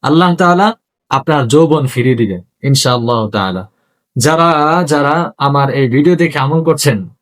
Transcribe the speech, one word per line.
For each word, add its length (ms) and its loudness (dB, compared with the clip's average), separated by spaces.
আল্লাহ 340 2
তাআলা 420 0
আপনার 380 -2
যৌবন 400 2
ফিরিয়ে 280 0
দিবেন 260 -4
ইনশাআল্লাহ 680 0
তাআলা। 400 -6
যারা, 720 2
যারা 500 0
আমার 360 0
এই 160 0
ভিডিও 260 2
দেখে 240 -2
আমল 240 0
করছেন 460 0